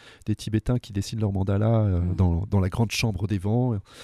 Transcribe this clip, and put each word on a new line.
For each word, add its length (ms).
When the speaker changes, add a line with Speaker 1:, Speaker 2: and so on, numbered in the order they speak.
Speaker 1:
des 100
Tibétains 420
qui 140
dessinent 280
leur 120
mandala, 500
euh, 180
Speaker 2:
Mm. 160
Speaker 1:
dans, 300
dans 140
la 80
grande 220
chambre 360
des 120
vents, 360
euh, 40